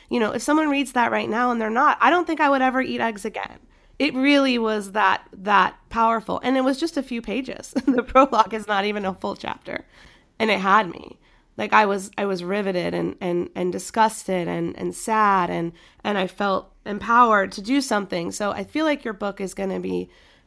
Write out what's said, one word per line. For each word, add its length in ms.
you 100
know, 140
if 100
someone 260
reads 220
that 200
right 180
now 200
and 100
they're 100
not, 300
I 120
don't 160
think 120
I 100
would 120
ever 200
eat 200
eggs 240
again. 340
It 160
really 460
was 320
that, 420
that 420
powerful. 540
And 120
it 80
was 160
just 180
a 40
few 220
pages. 560
<laughs> 80
The 160
prologue 500
is 140
not 180
even 200
a 100
full 200
chapter. 520
And 140
it 80
had 280
me. 300
Like, 160
I 140
was, 280
I 100
was 180
riveted 500
and, 260
and, 360
and 160
disgusted 760
and, 300
and 160
sad, 560
and, 240
and 120
I 120
felt 440
empowered 680
to 100
do 180
something. 500
So 200
I 120
feel 220
like 180
your 120
book 260
is 140
gonna 240
be 320